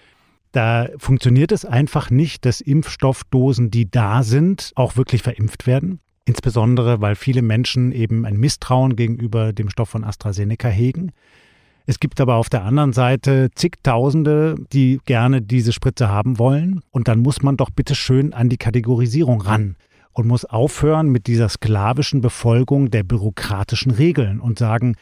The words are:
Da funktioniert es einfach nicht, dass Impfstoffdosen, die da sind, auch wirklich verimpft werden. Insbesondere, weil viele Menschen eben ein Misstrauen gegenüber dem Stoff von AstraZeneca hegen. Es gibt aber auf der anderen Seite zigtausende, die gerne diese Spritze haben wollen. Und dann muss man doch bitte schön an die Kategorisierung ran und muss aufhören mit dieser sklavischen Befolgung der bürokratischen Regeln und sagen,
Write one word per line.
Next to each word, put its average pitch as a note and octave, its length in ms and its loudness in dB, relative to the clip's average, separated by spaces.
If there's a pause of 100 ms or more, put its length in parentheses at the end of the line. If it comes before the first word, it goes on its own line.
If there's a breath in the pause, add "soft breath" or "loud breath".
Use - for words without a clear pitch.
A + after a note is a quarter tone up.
(500 soft breath)
Da A#2 380 0 (100)
funktioniert C3 540 2
es F#3+ 120 -2
einfach C3+ 460 -2
nicht, C#3 360 0
dass A#2 140 0
Impfstoffdosen, C3 1080 0
die A#2 180 0
da A2+ 360 0
sind, D3+ 500 0
auch B2+ 220 -2
wirklich B2+ 260 0
verimpft - 460 -4
werden. D3+ 320 -2 (240)
Insbesondere, A#2 760 2
weil G#2 140 0
viele B2+ 280 0
Menschen B2 500 0
eben A2+ 340 -2
ein G2+ 120 -2
Misstrauen C3 580 0
gegenüber A2+ 560 -2
dem G2+ 180 -4
Stoff A2 200 -4
von A2 120 -6
AstraZeneca G#2+ 640 -4
hegen. C3 460 0 (720 soft breath)
Es - 140 -2
gibt - 220 -4
aber B2 160 2
auf A#2 120 0
der A2+ 140 -2
anderen C3+ 300 2
Seite C3 640 2
zigtausende, D3+ 1000 0 (180)
die C3 320 2
gerne B2 380 2
diese A#2 300 0
Spritze - 360 -2
haben A2 300 0
wollen. D3+ 420 0 (120)
Und B2 160 -2
dann A2+ 100 2
muss C3+ 240 0
man C#3 140 2
doch B2 140 -2
bitte C#3 260 -2
schön C3+ 360 0
an A#2+ 160 0
die A#2 80 0
Kategorisierung A#2+ 840 0
ran G#2 340 -2 (380 soft breath)
und A#2 160 0
muss A#2+ 160 0
aufhören D3+ 640 0
mit B2 180 2
dieser A#2 220 2
sklavischen A2+ 720 0
Befolgung A#2+ 720 2
der A2 100 0
bürokratischen G#2 880 -4
Regeln A#2 480 0
und A#2 220 -2
sagen, A#2 420 0